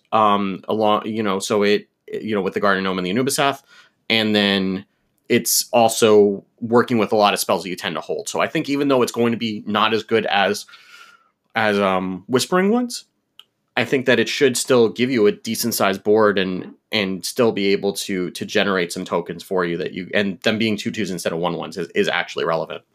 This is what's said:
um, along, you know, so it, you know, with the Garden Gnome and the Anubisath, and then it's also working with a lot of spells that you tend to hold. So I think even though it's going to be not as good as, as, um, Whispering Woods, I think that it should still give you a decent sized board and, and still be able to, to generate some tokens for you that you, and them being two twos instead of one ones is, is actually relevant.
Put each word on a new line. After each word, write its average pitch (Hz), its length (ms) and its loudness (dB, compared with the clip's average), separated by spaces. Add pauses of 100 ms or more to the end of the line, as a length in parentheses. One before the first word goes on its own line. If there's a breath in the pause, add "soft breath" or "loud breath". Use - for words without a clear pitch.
(120)
um, 101 560 2
along, 107 380 2
you 110 180 -4
know, 98 160 -2
so 104 240 0
it, 101 260 0 (180)
you 107 280 -6
know, 101 60 0
with 95 120 -4
the 107 60 -4
Garden 95 240 2
Gnome 95 160 -2
and 90 60 -4
the 90 60 -4
Anubisath, 139 520 -2 (440 soft breath)
and 110 280 2
then 98 500 0 (440)
it's - 420 0
also 107 760 4 (160)
working 117 380 2
with 98 120 0
a 113 40 2
lot 101 180 4
of 92 60 -2
spells 90 240 -2
that 92 60 -10
you 90 60 -6
tend 90 200 -8
to 78 60 -6
hold. 82 280 -8
So 82 100 -4
I 92 80 0
think 151 220 -4
even 143 180 0
though 131 140 2
it's 113 100 0
going 117 200 0
to 113 60 -4
be 107 280 -6
not 107 300 0
as 107 80 -2
good 110 240 0
as, 101 400 0 (880 loud breath)
as, 107 240 2
um, 95 480 0
Whispering 180 420 0
Woods, 240 360 -2 (680)
I 120 80 0
think 127 220 0
that 120 140 4
it 110 100 0
should 135 260 2
still 120 340 4
give 117 200 -2
you 113 180 2
a 104 40 6
decent 113 420 -4
sized 98 300 0
board 104 340 4
and, 92 380 -4 (180)
and 95 320 -4
still 117 260 2
be 98 220 0
able 98 200 0
to, 92 380 -6
to - 140 -10
generate 95 480 -2
some 92 100 -8
tokens 85 400 -6
for 92 220 -2
you 85 120 -4
that 90 140 -6
you, 92 220 -10
and 101 280 -2
them 110 160 0
being 107 200 -2
two 107 140 -6
twos 95 200 -6
instead 87 220 -4
of 82 60 -6
one 85 180 -2
ones 78 180 -10
is, 85 140 -8
is 101 180 0
actually 82 380 -4
relevant. 80 380 -4 (120)